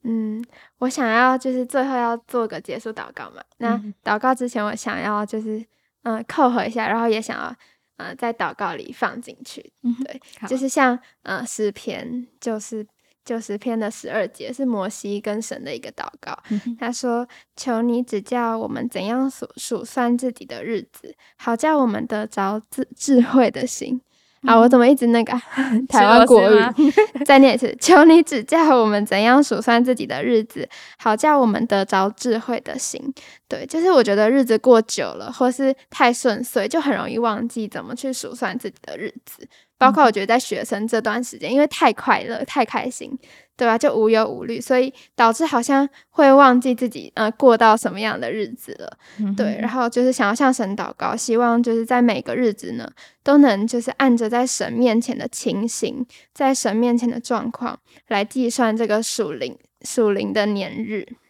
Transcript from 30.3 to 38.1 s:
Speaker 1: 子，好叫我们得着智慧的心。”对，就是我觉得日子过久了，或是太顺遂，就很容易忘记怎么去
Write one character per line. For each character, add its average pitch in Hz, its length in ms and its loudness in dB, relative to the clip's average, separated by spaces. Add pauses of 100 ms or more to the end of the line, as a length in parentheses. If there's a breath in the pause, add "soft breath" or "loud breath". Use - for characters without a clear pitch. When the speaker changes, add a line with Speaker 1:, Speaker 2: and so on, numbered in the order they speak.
Speaker 1:
子， - 260 -10 (300 loud breath)
好 214 160 0
叫 294 240 4
我 240 80 4
们 208 180 0
得 196 180 0
着 190 280 0
智 226 260 -4
慧 233 220 -6
的 - 180 -12
心。” - 240 -10 (460 loud breath)
对， - 180 -10
就 320 140 -6
是 370 120 2
我 262 120 6
觉 202 100 2
得 214 160 4
日 269 160 4
子 233 140 2
过 240 240 6
久 156 220 -6
了， 90 260 -10
或 247 180 -2
是 269 260 -2 (140 soft breath)
太 247 240 2
顺 240 300 -2
遂， 214 240 -4
就 339 120 -2
很 285 160 0
容 - 140 -6
易 - 80 -6
忘 233 300 -2
记 220 200 -8
怎 - 160 -10
么 - 120 -12
去 262 180 -8